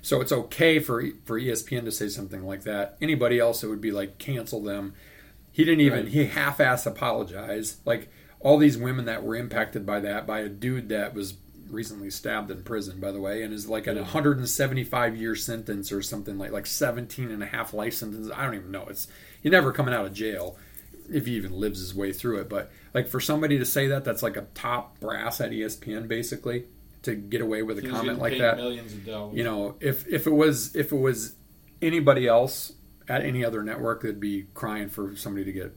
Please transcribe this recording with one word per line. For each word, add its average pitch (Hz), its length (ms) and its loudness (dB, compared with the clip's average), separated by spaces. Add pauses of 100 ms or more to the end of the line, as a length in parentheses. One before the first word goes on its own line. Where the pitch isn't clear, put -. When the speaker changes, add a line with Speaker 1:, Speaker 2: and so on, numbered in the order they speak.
Speaker 1:
So 135 180 2
it's 123 120 0
okay 156 480 4
for, 123 260 -2 (200)
for 113 120 -2
E 123 140 0
S 110 100 -2
P - 140 -4
N 117 100 -2
to 110 60 -4
say 104 180 -4
something 98 340 -8
like 95 200 -8
that. 101 360 -4
Anybody 123 380 4
else, 117 260 4
it 110 40 -4
would 107 140 -4
be 107 100 0
like, 98 260 -4
cancel 117 460 -6
them. 101 320 -6 (560)
He - 120 6
didn't 160 180 6
even, 123 240 6
Speaker 2:
Right. 104 80 -6
Speaker 1:
he 143 120 6
half-ass 139 640 2
apologized. 107 1000 -4
Like, 113 240 0 (300)
all 147 180 8
these 143 220 8
women 127 260 0
that 113 180 -4
were 113 120 -2
impacted 110 500 -2
by 104 140 0
that, 104 260 -4
by 107 140 -2
a 107 100 -4
dude 110 400 -2
that 104 240 -2
was 98 220 -6 (340)
recently 104 400 -8
stabbed 107 400 -4
in 90 140 -10
prison, 95 360 -6
by 98 120 -4
the 98 80 -6
way, 101 240 -4
and 107 100 -8
is, 104 140 -8
like, 110 200 -4
at 110 80 0
Speaker 2:
Yeah. 104 60 -4
Speaker 1:
a 98 40 -4
hundred 147 340 4
and 123 100 -2
seventy-five 123 680 0
year 113 200 -2
sentence 110 560 -6
or 98 100 -2
something 101 380 -6
like, 101 120 -6
like, 98 140 -6
seventeen 120 640 -6
and 107 140 -6
a - 20 -6
half 117 300 -6
life 110 180 -4
sentences. 110 420 -8
I 135 100 -4
don't 117 100 -4
even 95 160 -10
know. 95 180 -8
It's, - 180 -10 (360)
you're 151 80 4
never 165 200 8
coming 127 220 2
out 110 140 0
of 98 60 -8
jail 98 440 -6 (540)
if 135 160 0
he 123 80 -2
even 95 160 -4
lives 98 280 -2
his 92 140 -8
way 98 180 -2
through 110 280 -2
it. 95 100 -8
But, 101 220 -4 (240)
like, 123 120 2
for 131 120 -2
somebody 151 400 4
to 123 60 2
say 139 220 2
that, 135 160 0
that's, 120 200 -2
like, 110 120 0
a 101 200 -8
top 120 440 -6
brass 110 420 -4
at 113 120 -2
E 110 100 -2
S 107 120 -4
P - 180 -8
N, 113 140 -6
basically, 117 580 -4 (380)
to 120 100 -2
get 101 280 -4
away 110 200 0
with 110 160 -4
a 101 40 -6
Speaker 2:
He 131 60 -6
was 127 100 -2
Speaker 1:
comment 117 100 0 (120)
Speaker 2:
getting - 20 -2
Speaker 1:
like 117 120 0
Speaker 2:
paid 127 80 0
Speaker 1:
that. 117 160 6
Speaker 2:
millions 117 360 -6
of 101 120 -12
dollars. 107 320 -8
Speaker 1:
You 117 60 0
know, 104 360 -2
if, 139 280 -2
if 147 180 0
it 160 80 4
was, 151 420 4
if 151 160 0
it 147 80 0
was 120 360 0 (480)
anybody 143 440 6
else 120 460 4 (340)
at 131 160 0
any 127 220 0
other 110 180 0
network, 113 380 -2
they'd 104 180 -4
be 101 360 -2
crying 107 340 -4
for 101 260 -6
somebody 98 300 -6
to 95 60 -6
get 92 260 -6